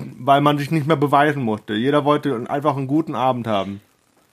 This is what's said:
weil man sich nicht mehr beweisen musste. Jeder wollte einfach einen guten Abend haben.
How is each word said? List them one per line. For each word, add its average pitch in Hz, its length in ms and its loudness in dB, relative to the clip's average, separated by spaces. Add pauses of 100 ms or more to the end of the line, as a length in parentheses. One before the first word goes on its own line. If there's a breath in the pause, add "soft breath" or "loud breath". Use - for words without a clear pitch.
(180)
weil 139 240 2
man 147 160 4
sich 143 140 -6
nicht 156 160 0
mehr 160 100 2
beweisen 143 460 2
musste. 107 320 -4
Jeder 139 280 2
wollte 147 460 0
einfach 143 260 -2
einen 135 120 -6
guten 151 280 -2
Abend 123 320 0
haben. 98 320 -2 (540)